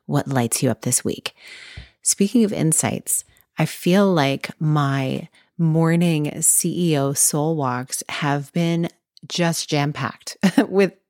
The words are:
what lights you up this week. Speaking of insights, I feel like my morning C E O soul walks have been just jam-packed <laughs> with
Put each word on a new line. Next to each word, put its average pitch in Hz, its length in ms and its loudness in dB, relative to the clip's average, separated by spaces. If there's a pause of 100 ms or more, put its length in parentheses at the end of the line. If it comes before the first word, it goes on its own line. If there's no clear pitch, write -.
what 143 200 -2
lights 123 380 0
you 127 60 4
up 113 100 -2
this - 240 -2
week. - 280 -6 (720)
Speaking 214 420 2
of 202 80 0
insights, - 720 0 (320)
I 156 100 2
feel 190 440 2
like 139 480 0
my 139 680 0 (300)
morning 165 840 2
C 170 520 2
E 147 60 2
O 139 140 0
soul 151 420 0
walks 131 540 -4
have 143 440 -2
been 170 360 0 (400)
just 170 400 -2
jam-packed 143 680 -4 (160)
<laughs> 240 160 2
with 190 240 2 (180)